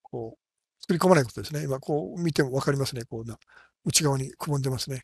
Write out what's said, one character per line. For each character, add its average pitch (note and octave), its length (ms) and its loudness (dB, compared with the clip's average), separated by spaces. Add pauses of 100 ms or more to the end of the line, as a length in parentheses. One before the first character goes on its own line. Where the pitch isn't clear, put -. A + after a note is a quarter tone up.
こ A#2 380 -10
う、 - 440 -20
作 - 120 0
り E3 40 2
込 F3+ 100 4
ま F3+ 60 8
な D3+ 80 8
い - 20 0
こ A2+ 80 -6
と A2 100 -8
で - 40 -8
す D3+ 80 -8
ね。 D3+ 80 -4
今 C3+ 180 -4
こ D#3 340 -2
う F3 60 -8
見 E3+ 120 2
て D#3 100 4
も B2+ 100 0
わ C3+ 100 0
か D3 100 2
り C#3 60 0
ま C3+ 60 0
す - 100 -4
ね。 A#2+ 100 -6
こ A2+ 160 -8
う A#2 80 -10
な、 A2 100 -12 (480)
内 D#3+ 180 2
側 C#3 120 2
に C3+ 160 -4
く - 180 -8
ぼ C#3+ 80 0
ん C3+ 40 -2
で C3+ 60 -2
ま B2+ 100 -2
す - 120 -8
ね。 B2+ 140 -8